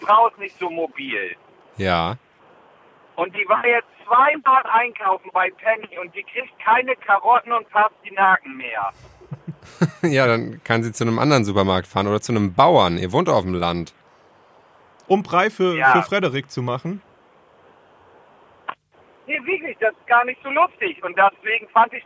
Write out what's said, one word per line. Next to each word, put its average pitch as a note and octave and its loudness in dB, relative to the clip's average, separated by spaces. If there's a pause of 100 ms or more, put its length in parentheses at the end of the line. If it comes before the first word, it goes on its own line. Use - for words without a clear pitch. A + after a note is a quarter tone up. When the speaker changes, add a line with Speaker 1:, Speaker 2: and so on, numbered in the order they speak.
Speaker 1:
Frau G#3+ 4
ist G3+ -6
nicht G3 -14
so F3+ -6
mobil. C3+ -8 (400)
Speaker 2:
Ja. F2+ 0 (1000)
Speaker 1:
Und F3+ -6
die G3 -6
war G#3+ 0
jetzt C#3+ 0 (180)
zweimal C4+ 2 (100)
einkaufen G#3+ -2
bei F#3 -2
Penny G#3+ -6
und F3+ -16
die G3+ -12
kriegt B3 -12 (120)
keine B3+ 0
Karotten A3 0
und A3+ -4
Pastinaken G3 0
mehr. A2+ -6
Speaker 2:
<laughs> - -8
Ja, C3+ 2
dann A#2 -2
kann A#2 0
sie A2+ -6
zu A2+ -4
einem A2+ 0
anderen C3 2
Supermarkt F#2+ 0
fahren G2 -2
oder G#2 0
zu - -6
einem G#2 0
Bauern. A2 4
Ihr F#2 -6
wohnt E3+ 0
auf A#2 2
dem F#2 -4
Land. F2 -4 (1120)
Speaker 3:
Um G3 2
Brei F#3 0
für, F3+ -2
Speaker 1:
Ja. D#3+ 4
Speaker 3:
für - 4
Frederik D3 -4
zu - -8
machen? B2 -6 (2250)
Speaker 1:
Nee, D4 -8
wirklich, D#4 -8
das A3 0
ist - -20
gar A#3+ 4
nicht B3+ -8
so C4+ -10
lustig. C#4 -2
Und F3 -8
deswegen G#3 0
fand A#3 4
ich B3 -14